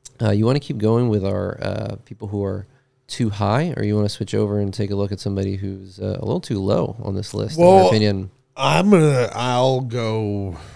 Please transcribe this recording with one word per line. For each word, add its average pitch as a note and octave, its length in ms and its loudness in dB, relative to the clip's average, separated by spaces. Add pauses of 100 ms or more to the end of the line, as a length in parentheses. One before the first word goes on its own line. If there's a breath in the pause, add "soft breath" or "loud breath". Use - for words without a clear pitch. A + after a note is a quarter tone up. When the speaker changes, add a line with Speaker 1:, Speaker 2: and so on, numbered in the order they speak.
(200)
Speaker 1:
Uh, A2 100 0
you G#2 160 2
wanna C3 140 2
keep C#3 180 -10
going A2+ 320 2
with G#2 140 0
our, F#2+ 380 -4
uh, G#2 340 -6 (100)
people - 220 -14
who G2+ 140 -4
are G2 240 -6 (400)
too - 240 -2
high, G#2+ 460 0
or - 80 -2
you G#2 100 0
wanna G#2 140 2
switch - 260 -6
over G#2 240 0
and G2 160 -2
take G2+ 160 -4
a G2+ 60 -2
look G2 160 -2
at F#2+ 80 -8
somebody G2 360 -2
who's, F#2+ 440 -10
uh, G2 180 -4
a - 60 -8
little D3+ 160 -2
too A2+ 180 -4
low G2 460 0
on G2 100 -4
this G#2 200 -8
list, G#2+ 240 -4
in E3+ 60 6
Speaker 2:
Well, F#3 200 10
Speaker 1:
our - 40 6
opinion? G#2 420 2 (260)
Speaker 2:
I'm D#3 340 2
gonna, D3 440 6
I'll B2+ 480 0
go, A2 760 -4 (180 loud breath)